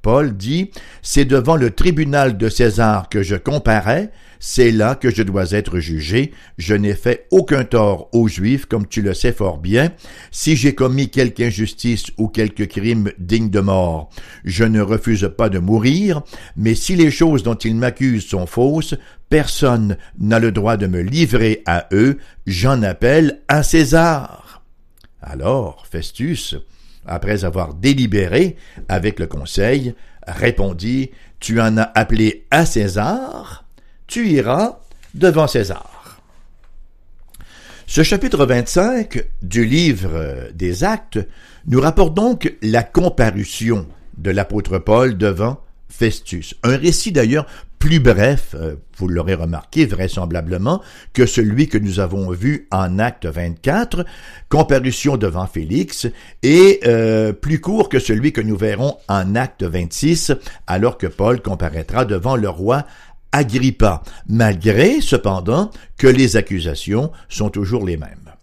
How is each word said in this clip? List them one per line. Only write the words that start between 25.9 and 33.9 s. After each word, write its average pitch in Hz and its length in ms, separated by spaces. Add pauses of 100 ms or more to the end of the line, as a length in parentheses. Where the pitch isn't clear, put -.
après 95 400
avoir 82 300
délibéré 120 840 (320)
avec 92 300
le 85 80
conseil, 120 680 (320)
répondit, « 104 840 (280)
Tu 113 220
en 110 160
as 107 180
appelé 110 560
à 156 140
César, 110 960 (440)